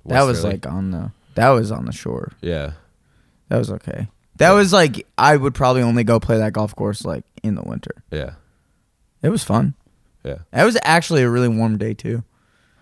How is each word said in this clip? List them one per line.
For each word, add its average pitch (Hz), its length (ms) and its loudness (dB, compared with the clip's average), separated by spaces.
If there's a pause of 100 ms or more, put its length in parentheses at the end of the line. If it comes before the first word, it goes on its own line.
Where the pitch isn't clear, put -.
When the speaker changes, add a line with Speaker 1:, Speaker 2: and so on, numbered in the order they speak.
Speaker 1:
That 123 100 -2
Speaker 2:
West 139 100 4
Speaker 1:
was, 120 140 0
Speaker 2:
Philly. 101 140 -2
Speaker 1:
like, - 120 -10
on 95 240 -6
the, 90 200 -6 (260)
that 120 140 4
was 113 220 2
on 60 140 -8
the - 60 -6
shore. - 480 -8
Speaker 2:
Yeah. 76 320 -6 (760)
Speaker 1:
That - 100 -2
was 117 120 -4
okay. - 380 -10 (280)
That 165 140 6
Speaker 2:
Yeah. 196 40 8
Speaker 1:
was, 196 180 4
like, 160 340 2 (100)
I 147 200 6
would 135 180 0
probably 127 280 2
only 117 220 2
go 113 160 4
play 113 180 0
that 107 140 -2
golf 107 240 -4
course, 104 280 -6
like, 78 200 -8 (180)
in 104 120 -2
the 55 80 -8
winter. - 480 -10
Speaker 2:
Yeah. 73 220 -8 (920)
Speaker 1:
It 147 80 2
was 220 140 0
fun. 131 300 0 (480)
Speaker 2:
Yeah. 69 160 -10 (120)
Speaker 1:
That 151 140 2
was 220 180 2
actually 160 400 2
a 123 80 2
really 123 180 2
warm 110 300 0
day, 107 160 -4
too. 113 300 -6 (580)